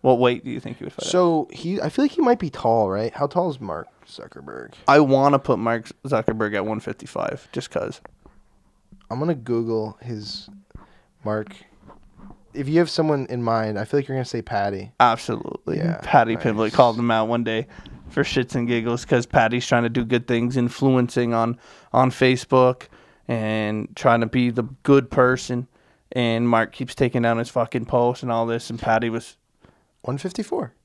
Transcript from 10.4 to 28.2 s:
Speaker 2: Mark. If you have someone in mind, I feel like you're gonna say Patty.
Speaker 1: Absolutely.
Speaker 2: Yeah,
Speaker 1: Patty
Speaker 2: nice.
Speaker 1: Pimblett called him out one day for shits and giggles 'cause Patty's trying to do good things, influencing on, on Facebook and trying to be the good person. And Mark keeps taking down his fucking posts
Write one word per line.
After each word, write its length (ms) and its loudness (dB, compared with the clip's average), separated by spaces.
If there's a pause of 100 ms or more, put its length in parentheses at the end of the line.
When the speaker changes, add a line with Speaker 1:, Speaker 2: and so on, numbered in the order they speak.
Speaker 2:
Mark. 320 -6 (960)
If 160 -6
you 100 4
have 100 2
someone 400 0
in 140 -4
mind, 340 0
I 80 -4
feel 140 0
like 80 -4
you're 80 -6
gonna 100 -2
say 160 -6
Patty. 580 -4
Speaker 1:
Absolutely. 760 0
Speaker 2:
Yeah, 260 -2
Speaker 1:
Patty 320 4
Speaker 2:
nice. 80 -10
Speaker 1:
Pimblett 300 0
called 240 4
him 140 0
out 160 2
one 160 0
day 240 -2 (420)
for 140 0
shits 320 -2
and 120 0
giggles 380 -2
'cause 200 2
Patty's 420 2
trying 160 4
to 60 0
do 160 -2
good 220 0
things, 280 0
influencing 760 0
on, 240 0 (340)
on 200 4
Facebook 720 2 (440)
and 680 -4
trying 260 4
to 60 0
be 240 0
the 120 -2 (200)
good 260 4
person. 580 0 (440)
And 360 0
Mark 240 2
keeps 240 -10
taking 280 0
down 160 2
his 100 -6
fucking 360 -2
posts 380 0